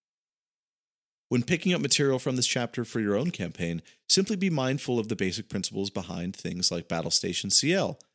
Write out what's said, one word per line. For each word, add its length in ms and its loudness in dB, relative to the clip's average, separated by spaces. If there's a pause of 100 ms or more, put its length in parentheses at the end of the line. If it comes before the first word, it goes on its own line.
(1300)
When 140 4
picking 320 2
up 60 0
material 400 2
from 160 -2
this 100 2
chapter 380 -2
for 160 -2
your 160 2
own 160 0
campaign, 500 -4 (260)
simply 280 4
be 120 0
mindful 520 0
of 80 -4
the 80 -2
basic 320 -2
principles 420 -2
behind 460 -6
things 340 -2
like 160 -4
Battle 240 -2
Station 400 0
C 240 4
L 240 0 (160)